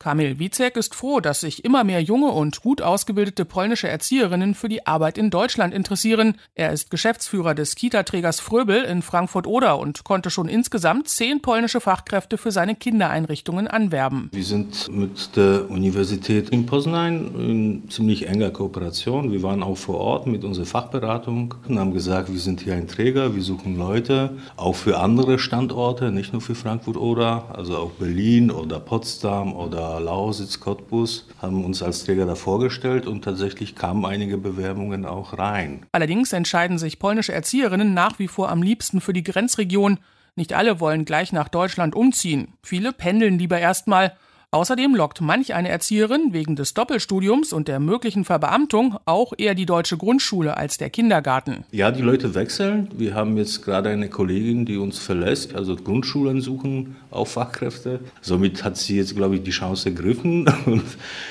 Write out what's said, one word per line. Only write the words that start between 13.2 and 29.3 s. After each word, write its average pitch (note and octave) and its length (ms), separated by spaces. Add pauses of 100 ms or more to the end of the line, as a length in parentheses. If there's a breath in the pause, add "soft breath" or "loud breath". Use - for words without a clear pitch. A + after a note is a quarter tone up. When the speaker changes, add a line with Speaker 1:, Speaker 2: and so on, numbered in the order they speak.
Speaker 1:
anwerben. C#3 640
Speaker 2:
Wir G2 100
sind G2+ 480
mit - 460
der G2 320
Universität G2 800
in A#2+ 160
Poznań E3 720
in A2+ 540
ziemlich G#2+ 360
enger G2 260
Kooperation. G2+ 800
Wir G2 100
waren G2 200
auch F#2+ 140
vor F#2 220
Ort A#2+ 280
mit A2 180
unserer F#2 200
Fachberatung A#2 920 (140)
und A#2+ 100
haben F#2+ 140
gesagt, F#2 400
wir F#2 80
sind F2+ 220
hier G2 100
ein F2 160
Träger, B2+ 460
wir G2 80
suchen F#2 340
Leute, A#2+ 640 (180 loud breath)
auch F#2 200
für - 220
andere B2 400
Standorte, B2 720
nicht G2 220
nur A2+ 80
für A#2 140
Frankfurt-Oder, A#2 1000
also F2 220
auch E2+ 140
Berlin G#2 600
oder D#2 300
Potsdam G2+ 720